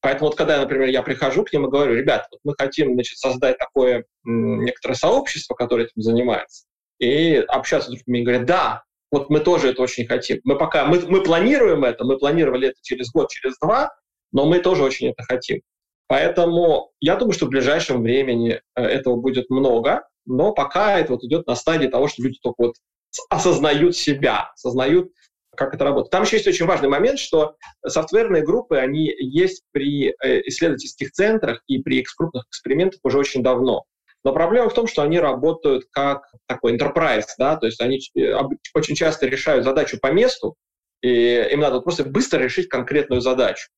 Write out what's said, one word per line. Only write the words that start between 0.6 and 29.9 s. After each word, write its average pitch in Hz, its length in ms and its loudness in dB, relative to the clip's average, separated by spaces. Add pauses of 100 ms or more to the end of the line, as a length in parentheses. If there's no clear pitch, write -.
я 127 160 0
прихожу 135 400 -2
к - 80 -6
ним 139 160 0
и - 20 -2
говорю: 139 240 2
«Ребят, 120 380 0
вот - 140 -20
мы 143 120 -4
хотим, 139 360 0
значит, 123 240 -4
создать 127 400 0
такое, 127 480 0 (200)
м, 113 380 -2
некоторое 127 320 -4
сообщество, 208 600 -2
которое 120 300 0
этим 113 160 -10
занимается», 117 680 -2 (320)
и 151 360 2
общаться 135 540 0
с 120 40 -10
другими, 123 260 -4
они 120 60 -2
говорят: 123 200 0
«Да, 170 380 0 (280)
вот 143 180 -2
мы 147 120 4
тоже 165 280 2
это 127 120 -2
очень 123 260 -4
хотим. - 380 -2
Мы 135 120 2
пока, 151 280 0
мы, 175 160 4
мы 185 200 2
планируем 185 640 4
это, 120 220 -2
мы 131 120 0
планировали 135 520 2
это - 120 -12
через 123 300 -8
год, 139 180 0
через - 300 -8
два, 240 320 0 (400)
но 139 140 2
мы 175 140 4
тоже 175 240 2
очень 131 260 -2
это 123 140 -10
хотим». - 380 -6 (460)
Поэтому 165 840 2 (100)
я 170 160 2
думаю, 220 160 0
что 160 140 -2
в - 20 -4
ближайшем 135 520 0
времени, 117 600 0 (140)
э, 123 60 -2
этого 123 360 0
будет 127 320 -2
много, 131 580 0 (180)
но 147 280 0
пока 196 440 0
это 151 140 0
вот 123 140 -6
идёт 156 200 -2
на 123 100 -2
стадии 156 320 0
того, 127 200 0
что 123 160 -8
люди 127 180 -4
только 120 220 -2
вот 120 120 0 (360)
с-, - 180 -14
осознают 151 680 2
себя, 135 580 -2
осознают, 139 540 0 (500)
как 135 140 -2
это - 100 -2
работает. - 280 0
Там 190 120 2
ещё 214 140 0
есть 208 100 0
очень 175 180 0
важный 156 220 2
момент, 196 320 2
что 151 360 0 (300)
софтверные 175 580 0
группы, 165 340 0
они 139 420 -2
есть 160 520 -2
при, 143 520 -2